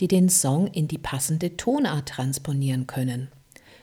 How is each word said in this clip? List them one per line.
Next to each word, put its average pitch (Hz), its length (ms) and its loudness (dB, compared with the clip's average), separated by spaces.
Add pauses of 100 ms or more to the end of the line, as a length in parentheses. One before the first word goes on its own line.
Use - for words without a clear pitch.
die 180 80 0
den 185 200 6
Song 156 380 2
in 156 220 -2
die - 100 -6
passende 160 580 -4
Tonart 220 520 0
transponieren 135 800 -2
können. 127 420 -4 (540)